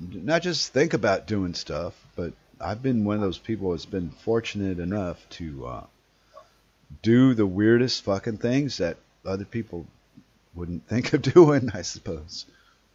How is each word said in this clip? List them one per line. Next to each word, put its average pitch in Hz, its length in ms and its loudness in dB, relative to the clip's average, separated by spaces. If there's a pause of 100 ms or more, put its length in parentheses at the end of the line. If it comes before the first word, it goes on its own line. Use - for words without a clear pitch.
(120)
not 156 300 0
just 175 300 -4
think 151 220 2
about 101 320 0
doing 98 280 -2
stuff, 80 400 -8 (220)
but 85 160 -6 (280)
I've 107 220 -6
been 123 220 0
one 104 120 0
of 104 60 -2
those 92 160 -2
people 98 340 -4
that's 80 140 -6
been 90 240 -6
fortunate 101 680 -4
enough 90 400 -4 (120)
to, 69 360 -12
uh, 62 200 -12 (1160)
do 123 320 6
the 107 120 2
weirdest 113 580 2
fucking 101 340 -2
things 127 400 -2
that 85 180 -2 (300)
other 98 180 -4
people 95 420 -8 (680)
wouldn't 87 340 -8
think 120 240 -2
of 143 100 2
<laughs> 139 120 0
doing, 147 400 8
I 92 80 -10
suppose. - 640 -12 (480)